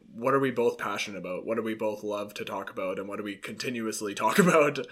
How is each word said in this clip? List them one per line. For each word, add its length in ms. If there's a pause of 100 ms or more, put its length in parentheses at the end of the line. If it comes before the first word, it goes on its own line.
(140)
what 200
are 60
we 120
both 260
passionate 420
about? 260
What 100
do 60
we 140
both 280
love 300
to 100
talk 260
about? 300
And 80
what 100
do 60
we 140
continuously 760
talk 240
<laughs> 60
about 340 (120)